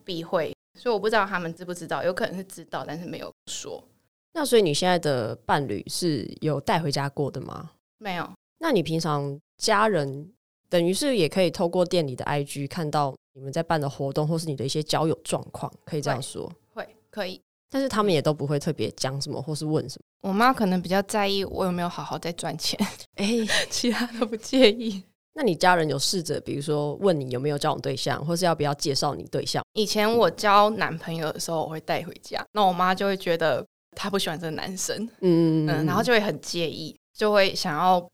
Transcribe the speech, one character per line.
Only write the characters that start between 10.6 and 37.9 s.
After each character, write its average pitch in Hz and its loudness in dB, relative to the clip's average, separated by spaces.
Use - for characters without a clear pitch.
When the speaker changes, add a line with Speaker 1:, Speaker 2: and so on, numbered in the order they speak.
Speaker 2:
等 175 4
于 175 2
是 262 2
也 160 4
可 190 0
以 175 4
透 170 0
过 180 2
店 175 2
里 127 -6
的 - -8
I 143 -2
G 143 -6
看 160 -4
到 143 0
你 131 -20
们 135 -10
在 165 0
办 165 0
的 139 0
活 139 -4
动， 151 0
或 165 2
是 165 -4
你 147 -2
的 110 -4
一 135 -2
些 151 -2
交 151 0
友 160 2
状 - -4
况， - -10
可 170 -8
以 147 -2
这 151 -2
样 127 -2
说？ - -10
Speaker 1:
会， 220 -10
会， - -16
可 202 -6
以。 185 -12
Speaker 2:
但 269 -2
是 269 0
他 214 0
们 202 4
也 147 4
都 151 2
不 147 -4
会 147 0
特 151 -2
别 - -2
讲 139 -4
什 143 -6
么 127 -6
或 151 -6
是 147 -6
问 156 0
什 - -12
么？ - -12
Speaker 1:
我 190 0
妈 233 6
可 226 2
能 185 2
比 170 -10
较 190 2
在 202 0
意 196 0
我 - -2
有 185 2
没 175 -2
有 175 -2
好 165 -8
好 139 -8
在 170 -6
赚 156 -6
钱， - -4
Speaker 2:
哎。 220 0
Speaker 1:
<laughs> - 0
其 - 0
他 226 -2
都 240 0
不 220 -6
介 247 6
意。 220 -4
Speaker 2:
那 302 -4
你 190 4
家 180 6
人 160 2
有 139 0
试 175 0
着， 156 -4
比 - -6
如 139 -4
说 147 -2
问 185 2
你 131 -6
有 123 -2
没 143 0
有 143 0
交 147 0
往 139 -4
对 139 -4
象， 135 -2
或 170 0
是 175 0
要 165 4
不 151 0
要 143 0
介 143 -2
绍 - 0
你 82 -10
对 - -2
象？ 135 -2
Speaker 1:
以 214 0
前 214 2
我 202 6
交 208 6
男 165 -2
朋 165 -8
友 160 -2
的 - -10
时 175 -6
候， 160 0
我 - -4
会 160 -8
带 156 -2
回 170 -12
家， - -8
那 208 2
我 185 6
妈 180 2
就 196 0
会 196 2
觉 175 0
得 151 2
她 202 -6
不 196 0
喜 190 0
欢 160 -4
这 175 -8
个 160 -4
男 185 -6
生， 202 -4
Speaker 2:
嗯。 165 6
Speaker 1:
嗯， 156 2
然 156 0
后 214 2
就 247 2
会 226 6
很 170 0
介 170 -4
意， 139 -10
就 214 2
会 196 6
想 156 -2
要 180 4